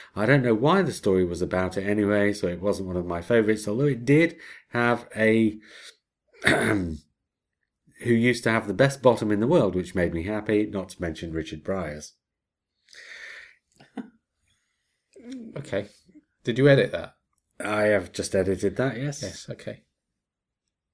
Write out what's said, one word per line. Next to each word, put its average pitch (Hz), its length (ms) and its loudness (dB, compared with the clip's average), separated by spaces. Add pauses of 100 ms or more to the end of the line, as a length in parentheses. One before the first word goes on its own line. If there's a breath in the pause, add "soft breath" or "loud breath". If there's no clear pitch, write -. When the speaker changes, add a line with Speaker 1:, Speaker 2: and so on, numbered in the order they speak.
(160 loud breath)
Speaker 1:
I 104 100 -2
don't 135 160 4
know 120 140 2
why 160 280 4
the 135 100 -4
story 92 320 2
was 85 160 -4
about 92 360 -2
it 95 80 -4
anyway, 104 460 2
so 98 160 -4
it 87 140 -6
wasn't 98 260 -2
one 90 100 -4
of 87 80 -4
my 85 160 -6
favourites, 107 460 2
although 113 200 -2
it 120 180 -4
did 160 320 4 (320 loud breath)
have 120 360 0 (120)
a, 110 420 4 (460 loud breath)
<clears throat> - 400 -12
who 90 500 0 (1120)
used 120 400 2
to 113 60 0
have 110 160 0
the 101 60 -2
best 135 280 2
bottom 113 320 4
in 104 80 0
the 117 60 0
world, 123 280 2
which 92 200 -4
made 85 180 0
me 82 100 -2
happy, 104 420 0
not 101 240 -8
to - 120 -14
mention 82 320 -8
Richard 78 280 -8
Briers. 82 520 -8 (3500 loud breath)
Speaker 2:
Okay. 196 320 -8 (560)
Did 120 120 -2
you 139 100 6
edit 135 240 6
that? 82 220 -8 (500)
Speaker 1:
I 107 200 0
have 101 280 2
just - 240 -4
edited 95 400 0
that, 127 220 -2
yes. 139 260 -8
Speaker 2:
Yes, 90 260 -12
okay. - 340 -14 (1120)